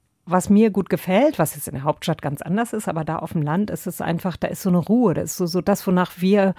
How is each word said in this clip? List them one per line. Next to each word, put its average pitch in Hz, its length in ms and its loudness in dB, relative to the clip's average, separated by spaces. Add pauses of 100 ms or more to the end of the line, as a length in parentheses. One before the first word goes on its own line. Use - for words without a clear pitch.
(240)
was 180 260 0
mir 208 200 6
gut 190 180 -2
gefällt, 202 520 2
was 156 160 0
jetzt 143 100 -12
in - 80 -10
der 135 80 -6
Hauptstadt 156 400 -2
ganz 139 200 -6
anders 220 300 -2
ist, 214 160 -6
aber 160 160 -4
da 160 120 -4
auf - 160 -8
dem 160 100 0
Land 170 280 0
ist - 180 -8
es - 120 -10
einfach, 165 360 -4
da - 100 -6
ist - 160 -6
so 202 60 0
eine 180 100 4
Ruhe, 202 360 2
das 170 180 -4
ist - 40 -10
so, 180 100 -2
so 170 140 -2
das, 202 240 0
wonach 180 340 2
wir 190 400 4